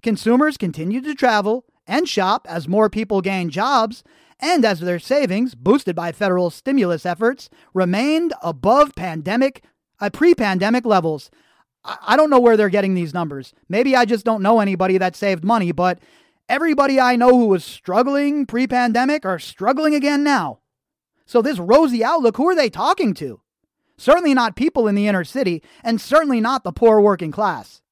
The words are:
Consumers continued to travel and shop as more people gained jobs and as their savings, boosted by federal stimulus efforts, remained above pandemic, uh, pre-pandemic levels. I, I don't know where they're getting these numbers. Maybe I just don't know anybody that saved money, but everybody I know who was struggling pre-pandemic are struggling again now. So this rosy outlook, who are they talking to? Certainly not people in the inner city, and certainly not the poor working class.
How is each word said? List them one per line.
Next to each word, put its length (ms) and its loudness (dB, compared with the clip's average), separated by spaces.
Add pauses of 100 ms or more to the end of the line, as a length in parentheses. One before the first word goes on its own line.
Consumers 540 0
continued 480 -6
to 100 -8
travel 500 0 (220)
and 220 -2
shop 400 -2
as 200 -10
more 200 2
people 320 -4
gained 300 -4
jobs 520 -2 (360)
and 260 0
as 160 0
their 180 -4
savings, 560 -2
boosted 420 0
by 160 -6
federal 380 0
stimulus 560 -2
efforts, 420 -2 (260)
remained 680 0
above 520 2
pandemic, 680 -4 (360)
uh, 120 -4
pre-pandemic 760 0
levels. 460 -2 (540)
I, 120 -14 (120)
I 80 4
don't 140 2
know 100 6
where 180 6
they're 100 2
getting 260 0
these 200 -4
numbers. 400 -8 (140)
Maybe 280 0
I 80 4
just 220 -2
don't 160 -2
know 180 4
anybody 380 0
that 180 -2
saved 260 -2
money, 300 0
but 260 -2 (520)
everybody 500 0
I 160 2
know 140 4
who 160 6
was 180 0
struggling 800 -2
pre-pandemic 800 -2
are 140 -4
struggling 560 -2
again 280 0
now. 360 -2 (680)
So 160 0
this 180 -2
rosy 460 2
outlook, 320 0
who 140 0
are 40 0
they 140 0
talking 460 -2
to? 260 -12 (580)
Certainly 360 2
not 220 -2
people 320 0
in 60 0
the 140 0
inner 160 -2
city, 380 -4 (200)
and 180 -2
certainly 400 0
not 240 -4
the 80 -6
poor 280 4
working 320 0
class. 480 -6 (100)